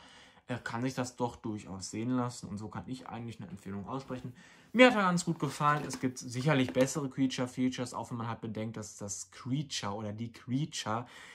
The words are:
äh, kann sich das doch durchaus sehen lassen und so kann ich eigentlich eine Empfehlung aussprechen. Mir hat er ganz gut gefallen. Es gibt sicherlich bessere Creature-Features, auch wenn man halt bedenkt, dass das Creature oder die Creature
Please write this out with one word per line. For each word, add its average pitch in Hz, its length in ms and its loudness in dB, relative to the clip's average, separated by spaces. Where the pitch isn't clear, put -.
äh, 123 80 -2
kann 117 240 -6
sich 127 140 -2
das 123 200 -4
doch 123 200 -2
durchaus 101 560 -8
sehen 120 260 0
lassen 120 300 -2
und 101 100 -6
so 107 100 -8
kann 101 200 -8
ich - 200 -8
eigentlich 117 320 -10
eine 92 100 -10
Empfehlung 95 380 -8
aussprechen. 127 460 -8
Mir 247 160 12
hat 247 80 8
er 208 60 4
ganz 180 240 4
gut 165 140 0
gefallen. 147 480 4
Es 131 120 -6
gibt 127 200 -2
sicherlich 127 540 2
bessere 135 360 2
Creature-Features, 127 840 0
auch 110 180 -6
wenn 123 60 -4
man 117 100 -4
halt 113 140 -4
bedenkt, 110 360 -4
dass 107 200 -12
das - 340 -8
Creature 127 600 -4
oder 104 200 -4
die 110 180 -8
Creature 127 760 -2